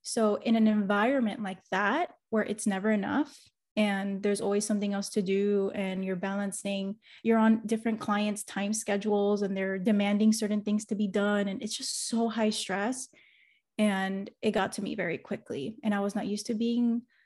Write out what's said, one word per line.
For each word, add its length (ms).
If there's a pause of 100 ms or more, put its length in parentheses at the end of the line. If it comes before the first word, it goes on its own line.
So 320
in 200
an 120
environment 720
like 160 (140)
that, 420 (160)
where 140
it's 240
never 240
enough 440 (400)
and 460
there's 180
always 240
something 300
else 160
to 140
do, 500
and 320
you're 100
balancing, 840 (260)
you're 160
on 260
different 340
clients' 440
time 280
schedules 720
and 160
they're 220
demanding 520
certain 300
things 240
to 100
be 120
done. 400
And 160
it's 120
just 320
so 220
high 220
stress. 580 (680)
And 520 (120)
it 100
got 220
to 100
me 120
very 220
quickly. 640
And 100
I 60
was 160
not 120
used 180
to 80
being, 480 (240)